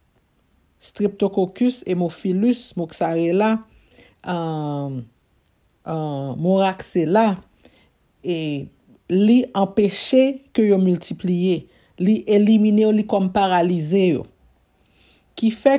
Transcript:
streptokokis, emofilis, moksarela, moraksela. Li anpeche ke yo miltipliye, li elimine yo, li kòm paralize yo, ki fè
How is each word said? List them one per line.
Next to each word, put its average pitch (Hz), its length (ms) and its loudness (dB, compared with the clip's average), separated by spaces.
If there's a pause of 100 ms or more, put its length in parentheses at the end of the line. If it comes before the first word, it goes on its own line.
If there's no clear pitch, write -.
(800)
streptokokis, 202 1040 -2
emofilis, 185 920 -2
moksarela, 170 800 -2 (2750)
moraksela. 190 920 0 (1800)
Li 214 300 4 (100)
anpeche 214 880 0 (160)
ke 226 140 2
yo 196 100 4
miltipliye, 180 840 -2 (340)
li 190 140 2 (180)
elimine 208 540 4
yo, 214 100 2
li 208 80 2
kòm 196 320 0
paralize 180 680 2
yo, 156 160 0 (1160)
ki 226 140 2
fè 269 280 2